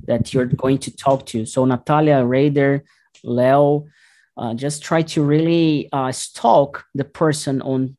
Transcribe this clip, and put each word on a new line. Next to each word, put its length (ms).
that 260
you're 140
going 320
to 180
talk 300
to. 180
So 200
Natalia, 600
Raider, 580
Leo, 640
uh, 180
just 260
try 220
to 180
really, 720
uh, 180
stalk 720
the 80
person 580
on 380